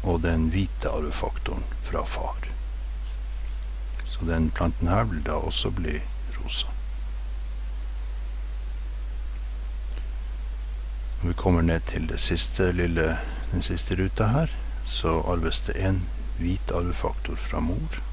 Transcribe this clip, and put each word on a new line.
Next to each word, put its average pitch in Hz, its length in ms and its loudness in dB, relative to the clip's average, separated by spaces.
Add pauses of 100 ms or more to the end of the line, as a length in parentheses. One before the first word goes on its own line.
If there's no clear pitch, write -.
og 85 200 2
den 82 300 4
hvite 95 380 0
arvefaktoren - 760 -2 (200)
fra - 200 0
far. - 420 -2 (1600)
Så - 160 -4
den 80 240 2
planten 82 380 0
her 101 240 4
vil 78 120 -2
da 78 200 0
også 90 320 0
bli - 240 0 (400)
rosa. - 320 -2 (4000)
Når 87 100 2
vi - 20 2
kommer 87 280 6
ned 82 280 6
til 82 180 0
det 82 140 0
siste 90 500 4
lille, 82 460 4 (340)
den 90 140 2
siste 92 320 0
ruta 95 320 4
her, 151 220 4 (340)
så 82 300 2 (100)
arves 82 400 2
det 101 160 0
en 92 220 4 (340)
hvit 90 340 0
arvefaktor 87 720 0
fra - 180 -2
mor - 380 -2 (160)